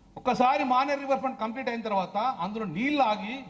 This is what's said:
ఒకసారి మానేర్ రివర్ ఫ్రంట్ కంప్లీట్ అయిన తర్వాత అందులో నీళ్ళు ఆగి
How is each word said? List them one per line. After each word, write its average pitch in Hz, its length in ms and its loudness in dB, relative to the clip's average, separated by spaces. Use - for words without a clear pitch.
ఒకసారి 247 460 2
మానేర్ 269 360 2
రివర్ 277 200 0
ఫ్రంట్ 262 200 -4
కంప్లీట్ 233 300 -4
అయిన 233 120 -4
తర్వాత 196 360 -2
అందులో 220 480 -2
నీళ్ళు 254 380 0
ఆగి 220 460 0